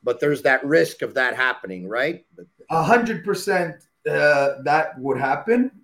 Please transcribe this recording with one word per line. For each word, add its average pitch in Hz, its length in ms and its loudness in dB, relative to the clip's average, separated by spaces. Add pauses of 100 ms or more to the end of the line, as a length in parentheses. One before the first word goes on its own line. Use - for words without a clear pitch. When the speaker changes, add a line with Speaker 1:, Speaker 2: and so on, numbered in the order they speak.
Speaker 1:
But 120 160 -2
there's 147 240 0
that 135 220 2
risk 160 360 2
of 113 140 -8
that 127 200 0
happening, 95 520 -4
right? 127 380 -4 (100)
But 87 100 -20 (240)
Speaker 2:
A 196 140 0
hundred 226 420 2
percent, 180 500 -2 (340)
uh, 143 540 2
that 151 360 0
would 131 180 -2
happen. 226 540 0 (120)